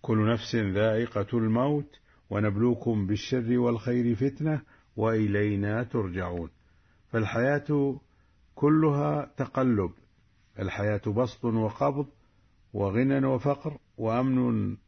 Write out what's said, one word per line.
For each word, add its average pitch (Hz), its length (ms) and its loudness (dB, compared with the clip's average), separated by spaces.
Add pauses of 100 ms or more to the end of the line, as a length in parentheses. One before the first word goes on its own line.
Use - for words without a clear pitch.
"كل 110 300 2
نفس 117 240 -2
ذائقة 107 800 0
الموت 131 640 0 (300)
ونبلوكم 107 800 0
بالشر 120 520 0
والخير 120 560 0
فتنة 139 460 -2 (340)
وإلينا 104 880 0
ترجعون". 90 640 -4 (640)
فالحياة 139 880 0 (560)
كلها 147 840 2
تقلب، 123 540 0 (680)
الحياة 101 480 -2
بسط 113 380 -2
وقبض، 120 600 0 (680)
وغنى 120 520 2
وفقر، 139 520 -2 (200)
وأمن 117 800 0 (100)